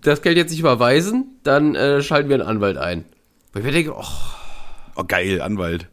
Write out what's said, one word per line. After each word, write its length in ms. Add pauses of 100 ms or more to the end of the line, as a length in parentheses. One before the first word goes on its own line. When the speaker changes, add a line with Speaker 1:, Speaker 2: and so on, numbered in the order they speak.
Speaker 1:
das 220
Geld 140
jetzt 140
nicht 100
überweisen, 800
dann, 320
äh, 280
schalten 260
wir 80
einen 120
Anwalt 300
ein.“ 260 (480)
Wo 60
ich 60
mir 80
denke, 220
„Oh.“ 80 (960)
Speaker 2:
Oh, 80
geil, 360
Anwalt. 500